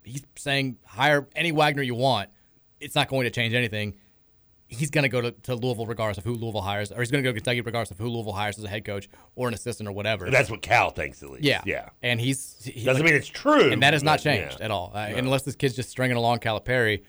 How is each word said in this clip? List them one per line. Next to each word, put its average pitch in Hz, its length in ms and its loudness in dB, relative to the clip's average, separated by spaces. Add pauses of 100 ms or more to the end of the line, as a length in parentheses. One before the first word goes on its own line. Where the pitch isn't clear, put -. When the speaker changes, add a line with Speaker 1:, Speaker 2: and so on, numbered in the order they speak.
Speaker 1:
he's 131 180 -12 (140)
saying, 139 400 0 (100)
"Hire 143 480 4
any 165 160 0
Wagner 147 320 4
you 123 140 -2
want. 117 340 2 (480)
It's 147 160 -12
not 143 140 2
going 131 160 2
to 117 60 2
change 113 240 0
anything." 104 420 -2 (760)
He's 135 180 -4
gonna 139 180 2
go 127 120 0
to, 120 120 -2
to - 240 -6
Louisville 117 280 -2
regardless 107 340 -2
of - 40 -12
who 120 100 -4
Louisville 107 300 -4
hires, 101 300 -4
or 120 80 -6
he's 120 100 -2
gonna 139 140 2
go 127 60 2
to 117 40 -4
Kentucky 120 260 -2
regardless 113 300 -4
of 90 80 -14
who 110 80 -6
Louisville 113 280 -4
hires 104 220 -4
as 107 60 -14
a 104 60 -8
head 104 160 -8
coach 101 240 -8 (260)
or 123 140 -4
an 113 60 -4
assistant 107 340 -8
or 98 40 -8
whatever. 101 380 -2
Speaker 2:
That's 135 180 4
what 113 140 -8
Cal 101 280 4
thinks, 73 340 -8
at 69 60 -14
least. 67 120 -12
Speaker 1:
Yeah. 131 240 2
Speaker 2:
Yeah. 78 220 -4 (160)
Speaker 1:
And 120 160 0
he's, 131 440 -4
he, 113 200 -12
Speaker 2:
Doesn't 131 180 4
Speaker 1:
like, 165 80 6
Speaker 2:
mean 147 80 6
it's - 80 -2
true, 262 460 6
Speaker 1:
and - 100 2
that 147 120 6
is 143 100 0
not 151 180 4
Speaker 2:
but, - 40 -2
yeah. 127 160 2
Speaker 1:
changed 67 180 -8
at 110 100 -4
all. 95 240 -4
Uh, 104 140 -4
Speaker 2:
No. 117 80 -4
Speaker 1:
unless 135 260 0
this 135 140 -6
kid's 131 180 0
just 120 160 -8
stringing 127 260 0
along 117 220 2
Calipari, 110 720 0